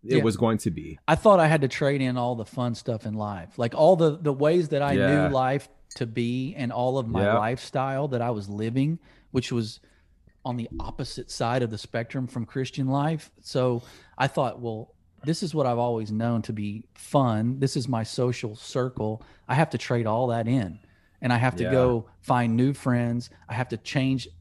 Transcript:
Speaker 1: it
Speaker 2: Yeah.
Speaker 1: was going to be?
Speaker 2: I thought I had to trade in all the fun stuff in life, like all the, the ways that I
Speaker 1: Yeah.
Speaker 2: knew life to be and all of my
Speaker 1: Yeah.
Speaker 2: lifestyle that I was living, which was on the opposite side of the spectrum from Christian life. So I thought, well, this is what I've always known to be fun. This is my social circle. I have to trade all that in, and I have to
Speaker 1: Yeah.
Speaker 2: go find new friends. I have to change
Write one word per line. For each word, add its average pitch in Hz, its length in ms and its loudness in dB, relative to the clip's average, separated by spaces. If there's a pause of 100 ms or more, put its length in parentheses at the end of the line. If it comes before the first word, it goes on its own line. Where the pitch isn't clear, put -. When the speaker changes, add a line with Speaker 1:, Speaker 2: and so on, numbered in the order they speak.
Speaker 1:
it 123 140 4
Speaker 2:
Yeah. 117 40 4
Speaker 1:
was 110 140 2
going 113 220 2
to - 120 -2
be? - 280 -10 (100)
Speaker 2:
I 156 80 6
thought 196 240 8
I 156 80 6
had 156 140 4
to 135 60 0
trade 139 340 0
in 127 140 0
all 123 200 -2
the 113 80 -6
fun 120 320 -4
stuff 113 280 -6
in 107 100 -4
life, 104 440 -8
like 117 160 -2
all 160 220 8
the, 156 200 4
the 147 160 -2
ways 151 360 2
that 139 140 0
I 143 100 0
Speaker 1:
Yeah. 147 360 4
Speaker 2:
knew 139 60 0
life 131 340 0 (280)
to 131 100 -4
be 123 500 -4
and 123 140 -4
all 123 280 0
of 117 100 -4
my 95 160 0
Speaker 1:
Yeah. 107 140 4
Speaker 2:
lifestyle 135 680 -2
that 123 140 -2
I 117 80 0
was 104 180 -6
living, 120 520 0 (320)
which 127 180 -2
was 113 300 -4 (640)
on 123 120 -6
the 117 120 -8 (100)
opposite - 540 -10
side 123 320 0
of 113 60 -2
the 107 80 -8
spectrum 120 500 -6
from 120 160 -6
Christian 131 420 -4
life. 143 540 -2
So 127 420 0 (340)
I 135 120 2
thought, 127 320 -2
well, 113 320 -10 (320)
this 156 180 -2
is 160 120 -4
what 147 120 2
I've 120 120 2
always 113 340 -2
known 113 300 0
to 113 100 -6
be 104 320 -6 (100)
fun. 123 640 0
This 135 200 0
is 139 100 -4
my 117 140 -2
social 120 520 -4
circle. 113 680 -4 (260)
I 127 60 -2
have 151 160 2
to 120 80 -4
trade 117 280 0
all 113 200 0
that 117 200 0
in, 113 320 0 (440)
and 123 100 2
I 120 60 4
have 123 180 2
to - 80 -2
Speaker 1:
Yeah. 110 80 0
Speaker 2:
go 127 380 4 (100)
find 120 360 2
new 131 180 4
friends. 120 560 -2 (180)
I 117 60 -8
have 123 160 -4
to 113 80 -6
change 131 500 -2 (120)